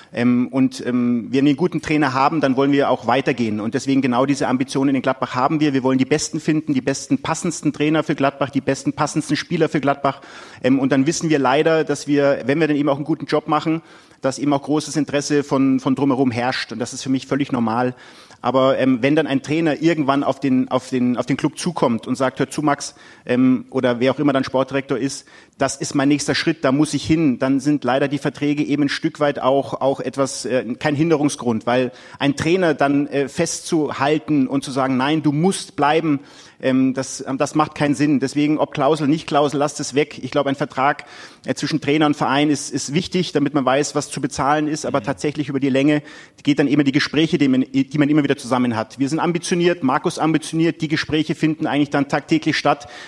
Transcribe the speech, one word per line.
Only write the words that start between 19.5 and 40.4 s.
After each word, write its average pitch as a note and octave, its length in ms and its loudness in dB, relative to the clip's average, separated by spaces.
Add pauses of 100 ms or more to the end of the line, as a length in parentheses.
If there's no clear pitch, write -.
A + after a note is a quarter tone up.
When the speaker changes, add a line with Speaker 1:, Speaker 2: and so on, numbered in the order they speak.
Speaker 1:
irgendwann D3+ 420 2
auf - 160 -2
den, B2+ 300 2
auf B2+ 200 -2
den, B2 280 0
auf A#2+ 80 -2
den C#3+ 100 -2
Club D3 240 -2
zukommt C3 480 -4
und B2+ 80 -4
sagt, C3 240 -2
„Hör C3+ 100 -2
zu, - 120 -6
Max“, - 340 -2 (300)
ähm, B2+ 440 2
oder B2 300 0
wer B2+ 140 2
auch - 60 -6
immer C#3+ 120 2
dann C3 140 0
Sportdirektor C3+ 520 -2
ist, C3+ 280 -6 (320)
„das C3+ 180 -2
ist - 180 -8
mein C#3 140 2
nächster C#3+ 280 0
Schritt, - 280 -2
da C3+ 80 2
muss D3 220 2
ich C#3+ 120 -4
hin“, D#3+ 320 2
dann C3+ 220 0
sind C#3+ 240 0
leider C3+ 240 2
die C#3 100 -4
Verträge D3 460 -2
eben C#3+ 200 0
ein C#3 60 0
Stück - 300 -4
weit C#3+ 200 0
auch, C3+ 420 0
auch C3+ 180 0
etwas, C3 460 -4
äh, A#2+ 180 0 (120)
kein D3+ 200 0
Hinderungsgrund, C3+ 720 0
weil B2 260 2 (260)
ein C#3 200 0
Trainer E3+ 360 2
dann, C#3+ 340 2
äh, C#3 200 -2
festzuhalten D3 1200 0
und C#3 160 -2
zu D3 80 -10
sagen, C3 240 0
„Nein, C#3+ 260 0
du D3 120 0
musst F3 420 -2
bleiben“, D3+ 460 2 (400)
ähm, C3 320 2
das, - 320 -8
ähm, C3 120 -4
das C#3+ 180 -2
macht D#3 200 0
keinen C#3+ 200 0
Sinn. C#3+ 240 2
Deswegen, D3 380 0
ob - 160 -2
Klausel, D3 340 0
nicht D#3+ 200 0
Klausel, D3 320 4
lasst D3 200 -2
es C#3 160 -8
weg. D3 260 0
Ich C3 100 -8
glaube, C#3 180 2